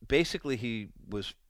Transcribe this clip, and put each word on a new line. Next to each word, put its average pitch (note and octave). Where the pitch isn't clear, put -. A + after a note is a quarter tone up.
basically D3
he A2
was G2